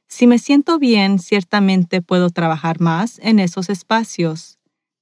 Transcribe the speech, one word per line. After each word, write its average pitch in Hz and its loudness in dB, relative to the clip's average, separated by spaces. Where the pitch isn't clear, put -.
Si - 2
me 240 6
siento 285 0
bien, 208 2
ciertamente 190 0
puedo 180 0
trabajar 165 -4
más 170 -2
en 220 2
esos 180 -4
espacios. 185 -6